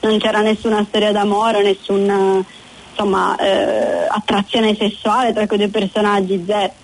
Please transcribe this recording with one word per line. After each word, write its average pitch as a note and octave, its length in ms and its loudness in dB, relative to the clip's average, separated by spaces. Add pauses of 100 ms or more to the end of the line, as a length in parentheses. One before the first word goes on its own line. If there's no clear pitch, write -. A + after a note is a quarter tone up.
non A3 180 2
c'era G#3+ 220 0
nessuna G#3+ 480 0
storia G#3+ 240 0
d'amore, G#3 500 0
nessuna, G3 800 2 (480)
insomma, F#3+ 460 0
eh, - 720 0
attrazione G#3+ 680 0
sessuale G#3+ 560 0
tra G#3 140 0
quei G3+ 120 -2
due G#3 100 0
personaggi, G3+ 800 0
zero. G3+ 260 -2 (120)